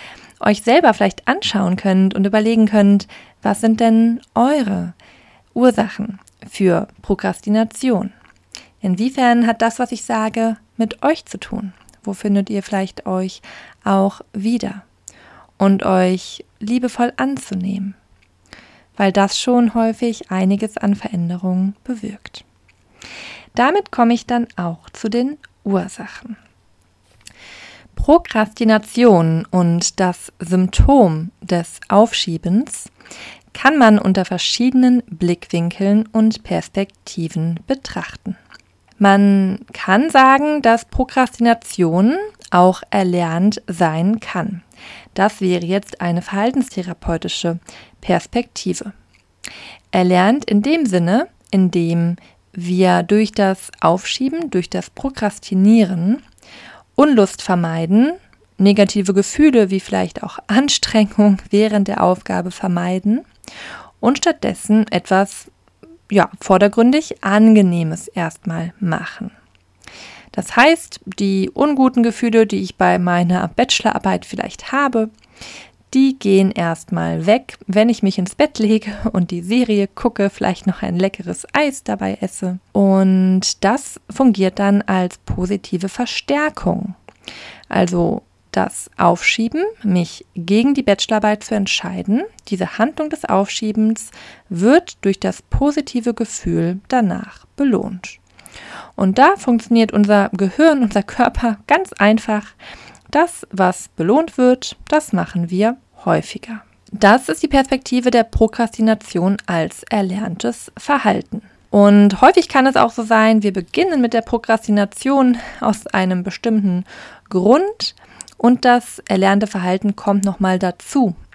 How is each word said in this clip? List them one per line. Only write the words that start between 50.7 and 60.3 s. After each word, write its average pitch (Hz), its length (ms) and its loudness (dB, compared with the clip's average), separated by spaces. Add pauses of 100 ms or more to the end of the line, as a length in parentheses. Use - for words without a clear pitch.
Sinne, 190 420 0 (240)
in 185 200 2
dem 170 460 0 (360)
wir 180 500 2
durch 208 280 2
das 190 400 -2 (100)
Aufschieben, 262 720 -2
durch 180 180 -4
das 180 200 -8
Prokrastinieren 202 1300 0 (720)
Unlust 254 460 4
vermeiden, 175 720 0 (460)
negative 196 540 4
Gefühle 220 580 4
wie 190 80 0
vielleicht 185 420 -6
auch - 160 -12 (100)